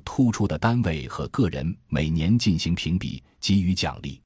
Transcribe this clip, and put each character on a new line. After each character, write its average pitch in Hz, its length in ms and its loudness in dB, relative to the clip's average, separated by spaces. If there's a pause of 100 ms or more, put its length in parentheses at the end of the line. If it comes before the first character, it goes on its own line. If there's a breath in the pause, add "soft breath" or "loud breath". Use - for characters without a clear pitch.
突 127 260 2
出 107 160 0
的 78 120 -2
单 120 240 2
位 78 260 -2
和 - 220 -8
个 117 180 2
人， 73 260 -4 (140)
每 78 220 0
年 82 280 2
进 95 220 2
行 85 160 0
评 87 240 -2
比， - 240 -8 (160)
给 98 220 2
予 92 120 2
奖 78 280 -2
励。 69 240 -12